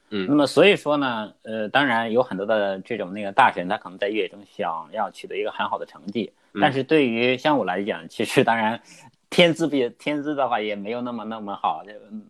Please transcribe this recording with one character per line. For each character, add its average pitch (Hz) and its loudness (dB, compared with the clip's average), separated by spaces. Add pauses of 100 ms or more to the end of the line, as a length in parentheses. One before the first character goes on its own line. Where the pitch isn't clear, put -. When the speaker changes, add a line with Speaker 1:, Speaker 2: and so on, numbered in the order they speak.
(100)
Speaker 1:
嗯。 98 -4
Speaker 2:
那 139 2
么 147 4
所 139 6
以 196 8
说 147 0
呢， 117 -4 (100)
呃， 110 -6
当 135 4
然 117 0
有 120 4
很 107 -4
多 98 -4
的 101 0
这 107 -8
种 92 -6
那 104 -8
个 98 -6
大 127 6
神， 90 -4
他 104 0
可 95 -12
能 90 -16
在 104 0
越 110 -2
野 - -2
中 98 -16
想 82 -6
要 101 -4
取 - -16
得 87 -10
一 98 -4
个 104 -4
很 101 -4
好 101 -4
的 - -10
成 78 -18
绩， 101 -6 (200)
Speaker 1:
嗯。 98 -6
Speaker 2:
但 143 4
是 131 -2
对 147 4
于 120 0
像 147 2
我 107 0
来 92 -2
讲， 87 -6
其 - -4
实 127 4
当 110 4
然 110 0 (480)
天 175 6
资 156 0
比-， 131 2 (100)
天 147 -4
资 147 -4
的 135 0
话 117 0
也 107 -4
没 101 -6
有 120 -4
那 123 -6
么， 113 -8
那 110 -8
么 101 -8
好， 82 -2
就， 101 -16 (220)
嗯， 107 -12